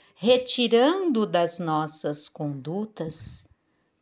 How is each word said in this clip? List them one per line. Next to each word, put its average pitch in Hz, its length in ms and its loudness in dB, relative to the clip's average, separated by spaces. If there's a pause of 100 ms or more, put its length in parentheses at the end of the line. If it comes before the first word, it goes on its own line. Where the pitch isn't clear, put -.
(160)
retirando 247 1120 2
das 170 340 0
nossas 156 680 -2
condutas 156 1200 -4 (540)